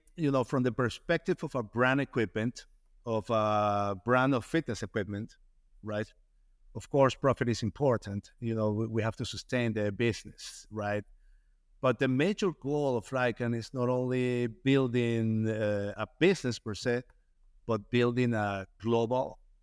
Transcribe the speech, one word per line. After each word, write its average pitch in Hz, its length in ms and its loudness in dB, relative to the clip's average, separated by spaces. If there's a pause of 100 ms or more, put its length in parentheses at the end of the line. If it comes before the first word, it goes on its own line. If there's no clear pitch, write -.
(160)
you 151 140 0
know, 131 140 2
from 135 180 0
the 123 100 2
perspective 156 720 -2
of 160 120 -6
a 127 80 -4
brand 127 380 2
equipment, 117 640 -2 (400)
of 110 240 -2
a 104 760 2
brand 127 300 4
of 117 100 -2
fitness 156 380 -2
equipment, 101 540 -6 (460)
right? 107 300 -6 (640)
Of - 160 -12
course, 135 240 4
profit 127 340 0
is 113 140 0
important. 107 800 -2
You 113 140 -4
know, 107 160 0
we, 107 160 -2
we 110 160 -2
have 110 140 -4
to 123 80 -8
sustain 117 480 -4
the 104 200 -2
business, - 800 -4
right? 104 340 -4 (760)
But 127 180 2
the 135 100 2
major 170 440 2
goal 139 460 -2
of - 100 -8
Lycan 120 480 0
is 113 160 -8
not 123 160 0
only 127 580 0
building, 117 1000 2
uh, 104 480 0
a 107 100 -4 (120)
business 151 400 2
per 107 160 -8
se, 123 280 -2 (640)
but 110 240 -2
building 120 440 2
a 101 320 -2 (140)
global 117 580 0 (240)